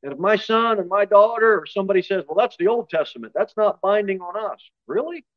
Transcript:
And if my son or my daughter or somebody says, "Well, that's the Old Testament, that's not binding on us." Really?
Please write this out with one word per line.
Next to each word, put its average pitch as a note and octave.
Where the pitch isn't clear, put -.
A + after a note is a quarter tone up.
And C#3
if C3
my G3
son A3+
or F#3
my G3
daughter G#3+
or D3+
somebody G3
says, F#3
"Well, D#3
that's G#3
the F3
Old A#3
Testament, B2
that's G3+
not G#3+
binding G3
on F#3
us." A#2
Really? D4+